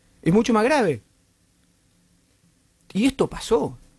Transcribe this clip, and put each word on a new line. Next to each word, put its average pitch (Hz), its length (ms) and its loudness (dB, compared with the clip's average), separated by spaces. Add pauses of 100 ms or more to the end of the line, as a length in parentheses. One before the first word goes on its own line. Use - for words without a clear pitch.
(220)
es 165 140 0
mucho 233 180 2
más 214 120 2
grave. 226 360 0 (1900)
Y 208 140 0
esto 226 220 0
pasó, - 500 -4 (200)